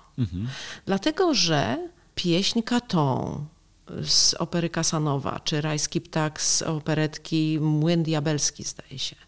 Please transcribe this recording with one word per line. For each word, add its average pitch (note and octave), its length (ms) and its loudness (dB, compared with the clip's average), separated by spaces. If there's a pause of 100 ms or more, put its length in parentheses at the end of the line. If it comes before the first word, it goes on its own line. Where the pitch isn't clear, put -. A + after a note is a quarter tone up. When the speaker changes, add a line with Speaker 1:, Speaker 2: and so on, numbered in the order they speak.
(180)
Speaker 1:
Mhm. G2 300 -2 (380)
Speaker 2:
Dlatego, D#4 480 2
że F#3 540 0 (260)
pieśń F#3 480 2
Katon D3 840 0 (580)
z D#3 300 4
opery E3+ 360 -2
Kasanowa, D3+ 720 0
czy D3+ 160 0
Rajski D#3 400 -2
ptak D#3 420 -2
z - 200 2
operetki D#3 960 0
Młyn D#3 420 4
Diabelski, D3+ 640 0
zdaje - 340 -10
się. - 180 -6 (120)